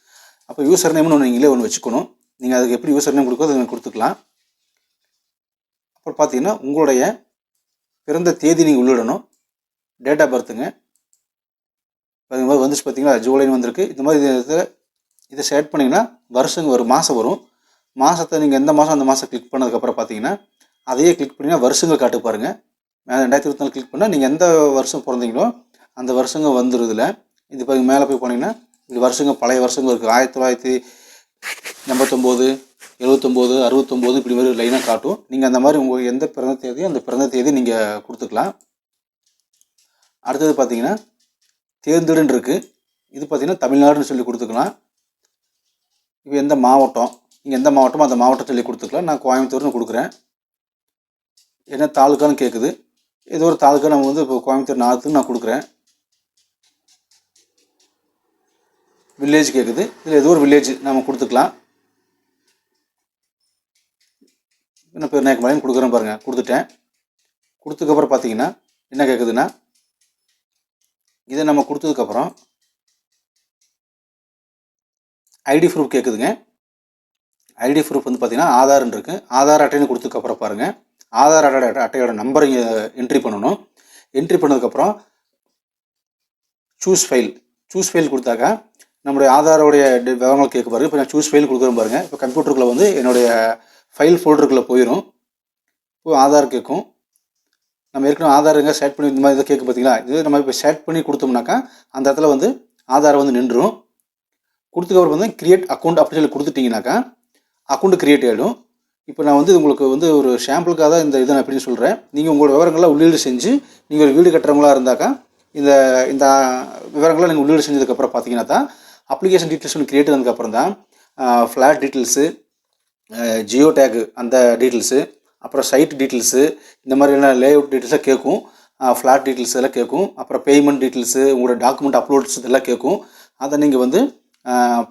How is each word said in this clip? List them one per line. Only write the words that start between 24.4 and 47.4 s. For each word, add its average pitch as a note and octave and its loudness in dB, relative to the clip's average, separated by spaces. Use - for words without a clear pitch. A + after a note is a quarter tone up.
வருஷம் C3 -4
பிறந்தீங்களோ B2 -4
அந்த B2+ -6
வருஷங்க C#3 -2
வந்துருதுல. A#2+ -2
இது C3+ -12
பாருங்க, C3 0
மேல C#3 2
போய் C3 -4
போனீங்கன்னா B2+ -4
இது B2 -8
வருஷங்க, C3 0
பழைய B2+ 0
வருஷங்கள் B2+ -2
இருக்கு. A#2 -2
ஆயிரத்தி C3 0
தொள்ளாயிரத்தி B2+ -2
எண்பத்தொம்போது, B2+ 0
எழுவத்தொம்போது, B2+ 2
அறுவத்தொம்போது B2+ 0
இப்படி B2 -2
மாதிரி B2 0
லைனா A#2+ -2
காட்டும். B2 -4
நீங்க C3+ -2
அந்த B2+ 0
மாதிரி D3 2
உங்க C3 -2
எந்த B2+ -4
பிறந்த C3+ -6
தேதியோ C3 -8
அந்த C#3+ -6
பிறந்த B2 -4
தேதி B2+ 0
நீங்க B2 0
கொடுத்துக்கலாம். B2 -6
அடுத்தது C#3+ 0
பாத்தீங்கன்னா, B2 -2
தேர்ந்தெடுன்னு D#3+ 2
இருக்கு. B2 -2
இது C#3 -12
பாத்தீங்கன்னா, C#3+ -4
தமிழ்நாடுன்னு C#3+ 2
சொல்லி B2+ -4
கொடுத்துக்கலாம். A#2+ -6
இப்ப C#3+ -4
எந்த C#3+ 0
மாவட்டம், B2+ 2